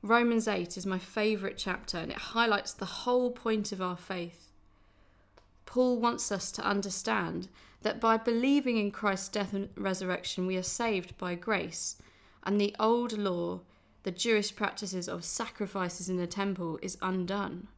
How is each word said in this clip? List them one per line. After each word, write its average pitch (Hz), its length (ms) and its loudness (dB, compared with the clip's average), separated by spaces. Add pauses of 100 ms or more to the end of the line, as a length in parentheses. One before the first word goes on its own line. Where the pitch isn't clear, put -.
Romans 233 460 4
eight 180 300 0
is 185 100 -6
my 185 140 0
favourite 208 580 0
chapter, 185 400 -4
and 160 140 -6
it - 60 -8
highlights 226 540 2
the - 120 -8
whole 247 480 2
point 220 400 0
of 190 100 -4
our 180 140 -2
faith. 175 560 -8 (1120)
Paul 247 320 2
wants 233 320 0
us 190 220 -4
to - 120 -8
understand 190 840 0 (340)
that 214 160 0
by 226 180 6
believing 240 600 4
in 202 160 2
Christ's 196 360 0
death 202 240 -2
and 196 220 -4
resurrection, 185 720 -2
we 185 100 0
are 185 60 -2
saved 196 560 -2
by 180 160 -4
grace, 175 600 -2 (480)
and 202 160 4
the 202 180 2
old 226 400 4
law, 180 440 -2 (420)
the 190 80 -2
Jewish 208 420 2
practices 185 540 -4
of 175 160 -6
sacrifices 185 840 -2
in 185 80 0
the 175 120 0
temple, 180 520 -2
is - 220 -6
undone. 185 640 -2 (120)